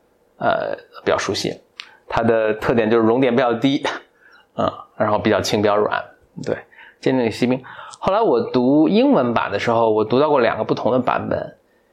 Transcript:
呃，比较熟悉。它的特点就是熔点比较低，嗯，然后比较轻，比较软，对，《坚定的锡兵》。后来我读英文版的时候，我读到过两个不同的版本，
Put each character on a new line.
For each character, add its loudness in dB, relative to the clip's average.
呃， -2
比 0
较 2
熟 -4
悉。 -6
它 -2
的 2
特 -2
点 2
就 4
是 4
熔 4
点 2
比 2
较 2
低， -2
嗯， -2
然 0
后 0
比 0
较 4
轻， 0
比 2
较 2
软， 0
对， -6
《坚 0
定 2
的 -2
锡 -4
兵》。 0
后 0
来 2
我 2
读 2
英 2
文 2
版 -2
的 -4
时 -2
候， 2
我 2
读 0
到 2
过 2
两 2
个 -4
不 -2
同 -2
的 2
版 -2
本， -6